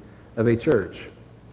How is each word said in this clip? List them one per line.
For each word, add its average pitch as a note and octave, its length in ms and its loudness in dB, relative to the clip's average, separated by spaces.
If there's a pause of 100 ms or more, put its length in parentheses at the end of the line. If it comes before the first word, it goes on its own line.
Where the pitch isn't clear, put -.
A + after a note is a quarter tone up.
(360)
of A#2 120 2
a B2+ 80 4
church. A#2+ 520 -2 (440)